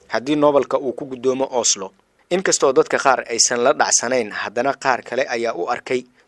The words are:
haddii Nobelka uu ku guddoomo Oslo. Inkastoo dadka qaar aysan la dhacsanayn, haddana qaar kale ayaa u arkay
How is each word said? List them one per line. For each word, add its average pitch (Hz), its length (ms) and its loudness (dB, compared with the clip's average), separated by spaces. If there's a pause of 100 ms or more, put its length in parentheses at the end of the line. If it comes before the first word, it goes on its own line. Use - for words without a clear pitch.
haddii 127 280 -2
Nobelka 143 420 2
uu 135 140 -4
ku 151 140 -8
guddoomo 131 460 -2
Oslo. 104 400 -2 (380)
Inkastoo 170 420 2
dadka 131 260 4
qaar 123 300 2
aysan 120 360 0
la 139 80 6
dhacsanayn, 120 580 0
haddana 107 440 -4
qaar 123 280 0
kale 123 260 -4
ayaa 117 260 -4
u - 160 -6
arkay 123 340 -4 (240)